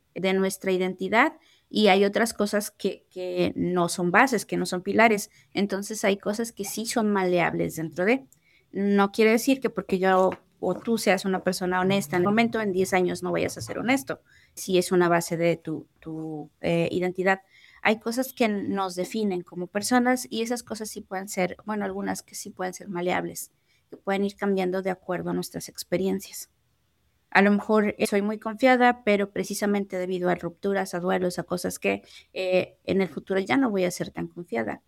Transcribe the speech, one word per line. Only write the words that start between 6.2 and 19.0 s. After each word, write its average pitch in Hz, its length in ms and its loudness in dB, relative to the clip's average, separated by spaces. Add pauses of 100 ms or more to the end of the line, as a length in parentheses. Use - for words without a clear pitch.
que 202 120 -8
sí 214 220 -6
son 214 240 0
maleables 170 640 2
dentro 160 280 -4
de. 262 240 0 (420)
No 202 420 2
quiere 220 200 4
decir 262 280 2
que - 100 -2
porque - 280 -2
yo 185 320 4 (300)
o 180 140 0
tú 233 220 -2
seas 196 300 0
una 185 180 -2
persona 185 360 0
honesta 190 360 0
en 175 60 2
el 180 60 2
momento, 226 320 2
en 202 120 -2
diez 185 220 0
años 180 280 0
no 180 100 -4
vayas 170 260 -2
a - 20 -12
ser - 180 -10
honesto, 262 440 -2 (320)
si 185 240 0
es 180 140 2
una 175 180 4
base 170 260 2
de 165 220 2
tu, - 300 -8 (120)
tu, 160 500 -10 (120)
eh, 170 280 2
identidad. 185 520 0 (400)
Hay 226 180 2
cosas 254 320 -4
que 240 160 0
nos 196 460 -2
definen 180 480 -2